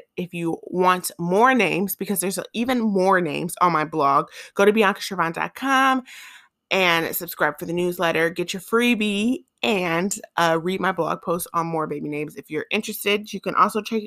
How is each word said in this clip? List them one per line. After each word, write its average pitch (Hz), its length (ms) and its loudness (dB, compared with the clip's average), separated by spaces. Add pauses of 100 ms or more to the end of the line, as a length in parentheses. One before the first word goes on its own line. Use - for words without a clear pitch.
(160)
if 180 180 -8
you 170 300 -4
want 180 560 0
more 196 340 4
names, 190 440 0
because 196 240 -2
there's 185 180 -4 (140)
even 240 260 0
more 190 400 4
names 156 400 -2
on 175 140 4
my 156 100 0
blog, 151 460 2 (240)
go 196 100 2
to 202 80 8
bianca 208 300 2
siobhan 170 320 -2
dot 165 200 -4
com 262 500 2 (680)
and 170 440 2
subscribe 156 460 -2
for 175 60 -8
the 165 80 -4
newsletter, 175 560 0
get 175 240 -4
your 185 80 -8
freebie, 220 800 0 (180)
and, 185 560 0 (200)
uh, 165 260 4
read 185 160 -2
my 185 140 0
blog 170 280 -2
post 175 320 -4
on 165 140 0
more 160 200 -2
baby 147 200 -6
names 147 300 -8
if - 120 -18
you're 151 220 -6
interested. 208 600 -4
You 196 80 -8
can - 140 -6
also 202 260 2
check 214 260 -4